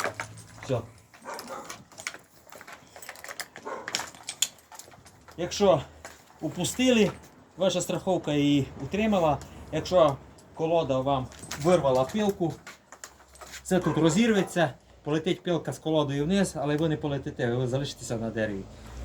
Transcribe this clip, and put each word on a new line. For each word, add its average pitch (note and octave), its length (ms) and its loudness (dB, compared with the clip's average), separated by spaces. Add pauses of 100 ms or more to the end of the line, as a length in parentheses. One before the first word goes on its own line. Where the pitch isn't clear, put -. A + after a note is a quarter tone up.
(640)
Все. A#2+ 160 -2 (4000)
Якщо F3 460 4 (580)
упустили, A3 680 2 (460)
ваша F3+ 240 0
страховка E3+ 520 -2
її C#3+ 340 4 (160)
утримала. F3+ 560 2 (340)
Якщо D#3 440 4 (380)
колода D#3+ 460 0
вам C3 260 0 (360)
вирвала C#3 420 4
пилку, G3 500 0 (1080)
це F#3 180 2
тут D3+ 180 0
розірветься, E3+ 760 4 (300)
полетить D#3+ 380 -2
пилка D#3+ 300 -2
з - 60 -12
колодою D3 460 0
вниз, F#3+ 320 2
але D3 200 0
ви D#3+ 120 2
не D3+ 80 0
полетите, C#3 580 -2
ви B2+ 120 0
залишитеся C3 500 -4
на A2 140 -4
дереві. G#2+ 320 -2 (420)